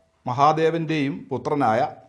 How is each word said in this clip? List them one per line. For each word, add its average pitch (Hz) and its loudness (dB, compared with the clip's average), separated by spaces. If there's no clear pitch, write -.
മഹാദേവൻ്റെയും 156 2
പുത്രനായ 127 0